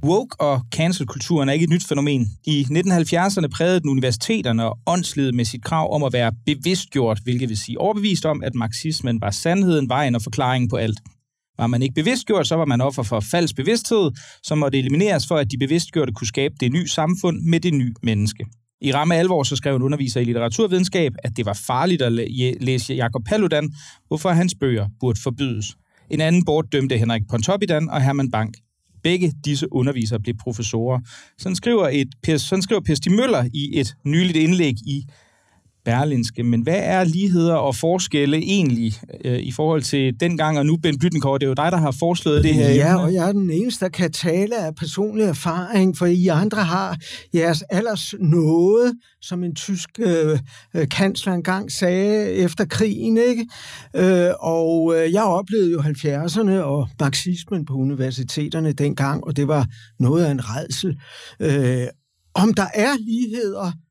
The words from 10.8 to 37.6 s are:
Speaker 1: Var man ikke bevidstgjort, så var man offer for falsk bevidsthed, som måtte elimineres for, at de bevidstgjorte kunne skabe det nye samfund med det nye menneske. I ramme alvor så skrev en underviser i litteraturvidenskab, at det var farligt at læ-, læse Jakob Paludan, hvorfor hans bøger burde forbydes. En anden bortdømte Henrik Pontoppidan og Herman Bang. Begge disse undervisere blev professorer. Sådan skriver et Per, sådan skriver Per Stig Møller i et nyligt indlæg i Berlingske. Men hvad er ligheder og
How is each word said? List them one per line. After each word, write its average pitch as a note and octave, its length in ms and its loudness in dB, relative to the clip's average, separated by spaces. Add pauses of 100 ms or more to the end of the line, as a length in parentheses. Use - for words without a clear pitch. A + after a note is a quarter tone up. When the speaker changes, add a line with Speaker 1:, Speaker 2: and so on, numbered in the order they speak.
Speaker 1:
Var A#2 100 0
man A#2+ 140 0
ikke C3+ 140 -2
bevidstgjort, G3+ 520 0
så E3 80 0
var D#3+ 100 2
man B2 160 0
offer C3+ 220 -2
for A2 160 -2
falsk E3 360 -2
bevidsthed, G#3 560 0 (320)
som D3+ 140 -2
måtte C#3 220 2
elimineres D#3 480 0
for, F3 100 0
at B2 140 0
de A#2 60 -6
bevidstgjorte C#3+ 540 0
kunne G#2+ 160 -8
skabe C#3 320 -2
det B2 120 0
nye E3 160 -2
samfund E3 540 -2
med E3 180 2
det E3+ 140 0
nye A#2+ 200 0 (100)
menneske. G#2+ 420 -2 (360)
I C#3 120 0
ramme D#3+ 220 2
alvor E3+ 280 2
så C3+ 120 -2
skrev C3+ 200 -2
en B2 60 0
underviser C3 400 -2
i - 20 2
litteraturvidenskab, D#3+ 880 0 (120)
at - 140 -4
det A#2+ 80 -2
var G2+ 80 -2 (140)
farligt D3 340 2
at A#2+ 100 2
læ-, B2 500 -2
læse B2+ 320 -2
Jakob B2 320 -2
Paludan, D#3+ 440 2 (380)
hvorfor D#3 220 -2
hans F3 300 2
bøger A#2 280 0 (120)
burde A#2+ 240 -2
forbydes. A#2+ 520 -4 (340)
En D3+ 120 -2
anden E3+ 240 4
bortdømte C#3+ 520 0
Henrik A2+ 320 0
Pontoppidan E3 600 0
og C3+ 120 -2
Herman C3+ 300 2
Bang. A2 220 -2 (500)
Begge F3 300 2 (120)
disse D3 280 -2
undervisere A#2+ 460 0
blev A2+ 240 -4
professorer. A#2+ 560 -2 (380)
Sådan F#3 180 -4
skriver G3+ 360 2
et C#3 160 0 (160)
Per, D#3+ 140 2
sådan F#3+ 240 -2
skriver F#3+ 200 0
Per D#3 140 0
Stig - 160 0
Møller G#3 420 4
i C#3+ 260 -4
et - 160 -4 (100)
nyligt E3+ 320 2
indlæg D#3+ 360 4 (120)
i C#3 180 -4 (840)
Berlingske. A#2+ 580 0
Men A#2+ 180 2
hvad E3 180 0
er F#3 240 0
ligheder E3+ 500 2
og C#3 220 0